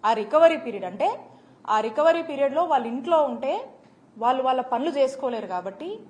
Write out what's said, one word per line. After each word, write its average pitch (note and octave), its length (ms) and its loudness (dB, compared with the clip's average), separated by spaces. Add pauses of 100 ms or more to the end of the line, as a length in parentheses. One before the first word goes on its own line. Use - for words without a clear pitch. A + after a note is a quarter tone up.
ఆ A3 40 4 (100)
రికవరీ D#4 440 4
పీరియడ్ G3 260 -8
అంటే C#4 180 0 (640)
ఆ A3 120 2
రికవరీ D#4+ 420 2
పీరియడ్లో C#4 440 0
వాళ్ళు A#3+ 200 0
ఇంట్లో D#4+ 260 0 (120)
ఉంటే B3 220 -4 (720)
వాళ్ళు C4 260 0
వాళ్ళ C4 120 2 (120)
పనులు C#4 260 0
చేసుకోలేరు B3+ 560 0
కాబట్టి G3 340 -8 (200)